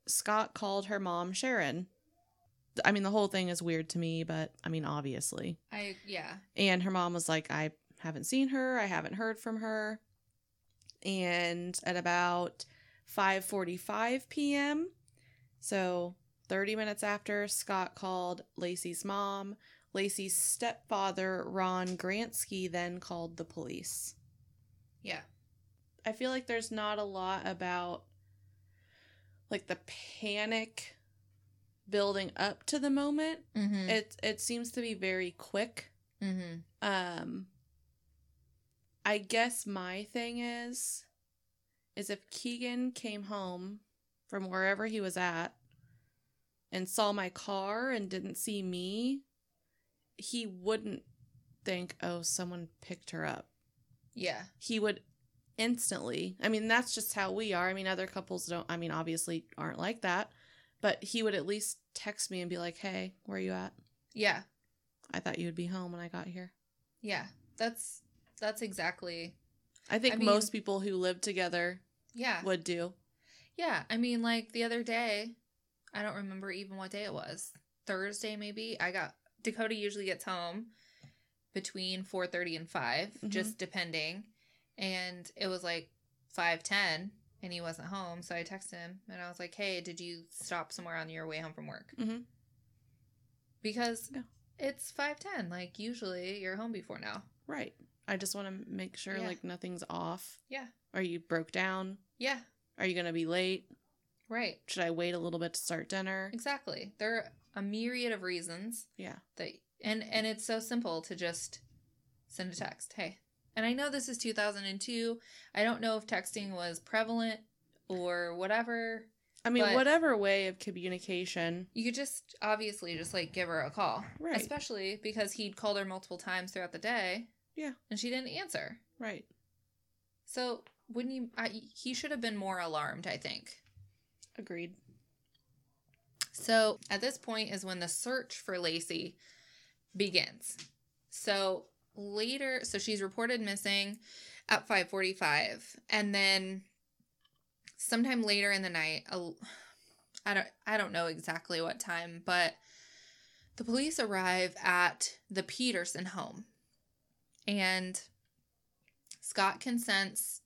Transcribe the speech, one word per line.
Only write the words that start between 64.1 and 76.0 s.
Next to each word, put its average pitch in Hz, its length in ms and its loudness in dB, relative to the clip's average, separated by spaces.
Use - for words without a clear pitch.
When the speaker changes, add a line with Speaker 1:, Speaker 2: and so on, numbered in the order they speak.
Speaker 2:
Yeah. 202 280 4
Speaker 1:
"I 180 80 -2
thought - 180 -2
you 170 80 -2
would 170 80 -4
be 175 120 -2
home 180 260 -6
when 175 80 -8
I 170 80 -8
got 180 200 -8
here." 180 240 -12
Speaker 2:
Yeah. 185 240 -2
That's, - 460 -4
that's 214 220 -2
exactly 175 720 -4
Speaker 1:
I 220 80 4
think 240 160 6
Speaker 2:
I 226 40 0
mean 226 80 4
Speaker 1:
most 208 260 8
people 196 280 0
who 196 160 0
live 180 240 2
together 180 600 0
Speaker 2:
Yeah. 233 300 0
Speaker 1:
would 180 200 4
do. 175 280 0
Speaker 2:
Yeah. 285 340 2
I 226 80 2
mean, 240 240 2
like, 226 300 0
the 233 120 0
other 233 180 0
day, 226 500 0
I 208 100 -4